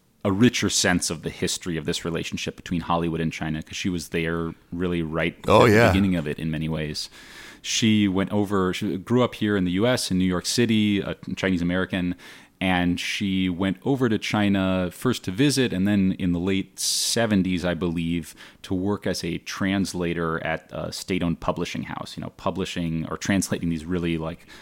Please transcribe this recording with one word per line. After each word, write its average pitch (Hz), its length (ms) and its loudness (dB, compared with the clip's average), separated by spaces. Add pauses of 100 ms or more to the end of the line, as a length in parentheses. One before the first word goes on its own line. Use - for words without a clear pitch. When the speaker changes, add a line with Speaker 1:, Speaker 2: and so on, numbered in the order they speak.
(240)
Speaker 1:
a 104 80 2
richer 104 380 4
sense 90 400 2
of 78 140 -6
the 80 60 -6
history - 480 -4
of 76 80 -6
this 82 200 -4
relationship 85 500 -6
between - 260 -4
Hollywood 85 400 0
and 80 120 0
China, 78 280 -4
'cause - 140 -14
she - 140 -4
was 87 200 -4
there 82 460 -2 (160)
really 87 300 -2
right 82 340 -2 (120)
Speaker 2:
Oh, 110 160 8
Speaker 1:
at 120 40 8
the 104 80 8
Speaker 2:
yeah. 113 160 8
Speaker 1:
beginning 95 240 4
of 76 100 -2
it 73 140 -4
in 80 100 -4
many 78 200 -2
ways. 78 400 -6 (520)
She 107 460 4
went 95 240 0
over, 98 420 2
she 95 240 -2
grew 120 260 2
up - 120 0
here 104 220 0
in 92 80 2
the 87 60 0
U 95 140 2
S, 123 240 0
in 92 80 2
New 92 80 4
York 90 200 0
City, 107 560 2
a - 140 -6 (200)
Chinese 92 260 2
American, 90 540 0 (460)
and 90 380 2
she 95 480 0
went 92 380 -2
over 127 240 2
to 107 80 2
China 95 760 0
first - 320 -2
to 98 80 -4
visit, 123 400 2
and 92 160 2
then 98 320 4
in 92 140 0
the 85 60 0
late 95 380 -2
seventies, 95 840 0
I 87 100 0
believe, 85 600 -2 (280)
to - 100 -6
work 95 340 -2
as 92 160 -2
a 85 140 -4
translator 85 1080 -2
at 80 280 -4
a 82 180 -6
state-owned 85 480 -2
publishing - 440 -4
house, - 340 -12
you - 40 -10
know, 85 100 -10
publishing 85 800 -4
or 80 60 -6
translating 92 540 -2
these 80 160 -4
really, 85 320 0
like, 80 280 -8 (160)